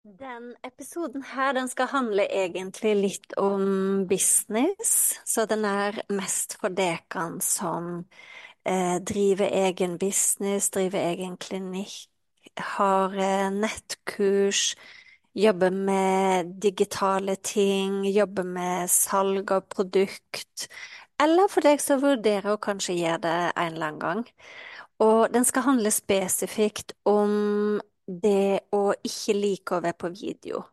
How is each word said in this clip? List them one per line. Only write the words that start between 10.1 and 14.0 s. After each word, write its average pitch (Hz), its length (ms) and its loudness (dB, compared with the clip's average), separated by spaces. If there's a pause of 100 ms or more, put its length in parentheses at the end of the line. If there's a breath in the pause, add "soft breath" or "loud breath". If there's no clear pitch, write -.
driver 190 300 -2
egen 180 380 -4
klinikk, 190 720 -10 (480)
har, 190 560 2
eh, 196 360 0
nettkurs, 196 1300 0 (580 loud breath)